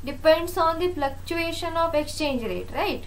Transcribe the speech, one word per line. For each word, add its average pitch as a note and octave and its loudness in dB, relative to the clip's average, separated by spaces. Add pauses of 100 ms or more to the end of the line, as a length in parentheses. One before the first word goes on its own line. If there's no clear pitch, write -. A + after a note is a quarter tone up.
depends D#4+ 4
on E4 4
the F4+ 0
fluctuation E4 -4
of E4 2
exchange D4 0
rate, F3+ -6
right? E4+ -2